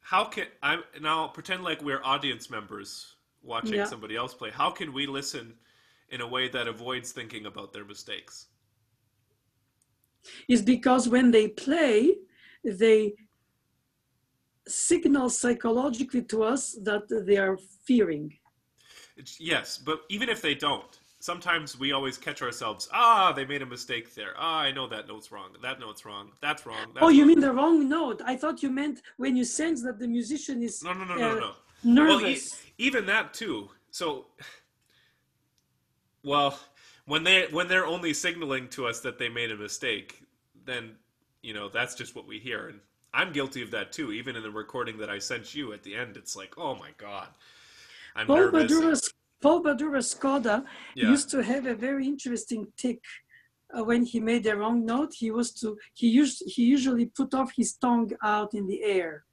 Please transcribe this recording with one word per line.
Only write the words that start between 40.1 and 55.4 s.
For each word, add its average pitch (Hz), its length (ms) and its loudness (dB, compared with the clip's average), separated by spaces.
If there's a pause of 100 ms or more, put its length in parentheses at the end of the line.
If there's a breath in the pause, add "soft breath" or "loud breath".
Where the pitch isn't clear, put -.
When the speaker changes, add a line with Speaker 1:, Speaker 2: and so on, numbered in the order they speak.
Speaker 1:
then, 117 300 -10 (460)
you 110 120 -14
know, 104 160 -8
that's 120 240 -4
just - 220 -14
what 110 100 -16
we 107 120 -14
hear. 110 300 -10
And 104 120 -20 (340)
I'm 165 180 0
guilty 135 300 -4
of 107 80 -12
that 101 220 -6
too. 131 200 -8
Even 117 240 -10
in 113 60 -10
the 107 80 -10
recording 107 480 -8
that 104 100 -8
I 101 120 -6
sent 117 340 -8
you 135 180 -8
at 104 100 -16
the 98 140 -14
end, 117 220 -10
it's - 180 -14
like, 98 220 -16
"Oh 147 160 -6
my - 240 -16
God, 101 300 -12 (880 loud breath)
I'm 110 120 -2
Speaker 2:
Paul 285 100 6 (140)
Speaker 1:
nervous." 311 220 4
Speaker 2:
Badura's, 320 400 2 (280)
Paul 311 220 6
Badura's 277 520 -2
coda 262 500 0 (320 loud breath)
Speaker 1:
Yeah. 220 140 2
Speaker 2:
used 277 200 4
to 269 120 0
have 254 240 -2
a 240 80 -2
very 262 320 -2
interesting 240 600 -6 (100)
tick. 240 240 -4 (760 soft breath)
Uh, 226 80 -4
when 240 200 2
he 233 160 -4
made 220 260 0
a 214 100 2
wrong 226 280 0
note, 262 300 -2
he 226 160 -4
was 233 300 -2